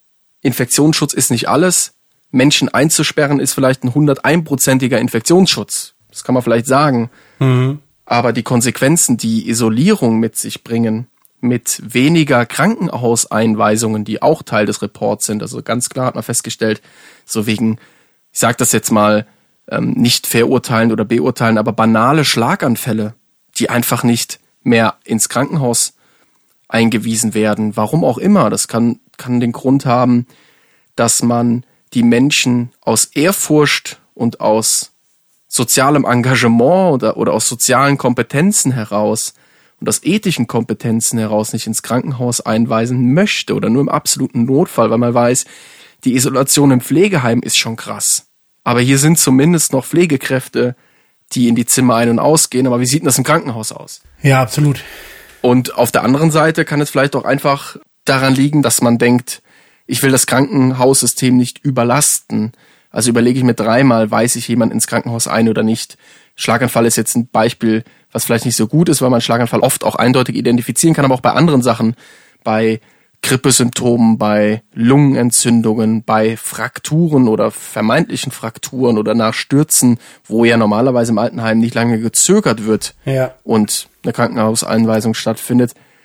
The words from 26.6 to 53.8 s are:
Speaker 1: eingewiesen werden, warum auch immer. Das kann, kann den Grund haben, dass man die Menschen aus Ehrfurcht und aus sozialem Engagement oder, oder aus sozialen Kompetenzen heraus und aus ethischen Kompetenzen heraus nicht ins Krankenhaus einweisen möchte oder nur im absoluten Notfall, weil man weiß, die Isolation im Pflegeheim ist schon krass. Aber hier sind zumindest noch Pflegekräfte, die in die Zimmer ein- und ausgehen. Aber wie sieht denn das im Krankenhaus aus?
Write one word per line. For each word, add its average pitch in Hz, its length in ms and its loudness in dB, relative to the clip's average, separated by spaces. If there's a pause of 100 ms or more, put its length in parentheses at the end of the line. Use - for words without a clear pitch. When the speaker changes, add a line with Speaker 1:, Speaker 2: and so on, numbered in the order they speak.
Speaker 1:
eingewiesen 113 640 0
werden, 107 420 -2
warum 127 300 0
auch 127 120 0
immer. 185 320 2
Das - 200 -4
kann, 117 300 0 (180)
kann 123 240 -2
den 117 100 0
Grund 135 340 0
haben, 123 420 2 (680)
dass 117 260 0
man 120 440 0 (280)
die 117 100 0
Menschen 123 760 2
aus - 260 0
Ehrfurcht - 960 0 (140)
und - 260 -4
aus - 520 -2 (580)
sozialem 135 560 2
Engagement 123 880 2
oder, 110 240 -2
oder 107 160 0
aus - 160 -2
sozialen 131 480 2
Kompetenzen 139 760 0
heraus 107 600 -2 (480)
und 107 80 -6
aus - 140 -2
ethischen 170 440 0
Kompetenzen 113 720 -2
heraus 107 320 -2
nicht 110 160 -8
ins 110 160 -6
Krankenhaus 123 560 -4
einweisen 117 760 0
möchte 185 400 0
oder 101 160 -2
nur 127 120 2
im - 80 -2
absoluten 135 560 -2
Notfall, 131 440 2
weil 113 100 0
man 120 140 0
weiß, 120 300 2 (600)
die 127 100 2
Isolation 135 560 2
im 123 80 4
Pflegeheim 135 640 0
ist - 160 -4
schon 117 180 -4
krass. - 520 -6 (360)
Aber 120 160 0
hier 135 180 2
sind 156 220 4
zumindest 151 540 2
noch 131 100 0
Pflegekräfte, 131 960 -2 (560)
die 120 160 2
in 117 60 2
die 120 100 0
Zimmer 123 300 2
ein- 120 140 2
und 117 100 2
ausgehen. 131 480 2
Aber 123 120 0
wie 127 60 -2
sieht 139 160 -2
denn 165 60 -2
das 127 100 0
im 131 80 0
Krankenhaus 139 480 -2
aus? - 280 -18 (220)